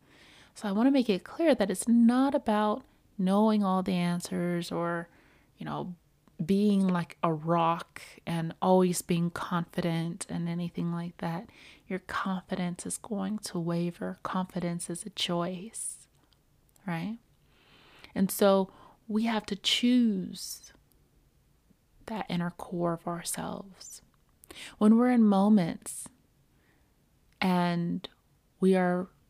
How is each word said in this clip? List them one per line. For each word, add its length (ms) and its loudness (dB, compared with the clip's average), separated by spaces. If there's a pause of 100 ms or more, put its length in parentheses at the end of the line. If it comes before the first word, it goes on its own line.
(540)
So 160 -8
I 20 -2
wanna 200 4
make 180 4
it 140 0
clear 320 2
that 160 0
it's 160 -4
not 480 6
about 480 0 (340)
knowing 460 4
all 180 2
the 140 0
answers 760 -2
or, 380 -4 (480)
you 80 -14
know, 300 -8 (500)
being 420 4
like 360 -2
a 100 0
rock 680 -2 (260)
and 340 -4
always 400 4
being 300 0
confident 1000 -4
and 180 -6
anything 440 -6
like 260 -8
that. 320 -8 (380)
Your 120 -8
confidence 840 -6
is 140 -8
going 400 -6
to 200 -8
waver. 640 -4
Confidence 720 -6
is 140 -10
a 40 -10
choice, 1000 -6 (800)
right? 320 -6 (1000)
And 140 2
so 420 4 (360)
we 160 -2
have 240 -2
to 80 -4
choose 1160 0 (1300)
that 220 -8
inner 220 -2
core 420 -4
of 140 -8
ourselves. 920 -10 (760)
When 200 8
we're 140 4
in 120 6
moments 840 2 (1300)
and 640 0 (520)
we 160 4
are 320 0 (220)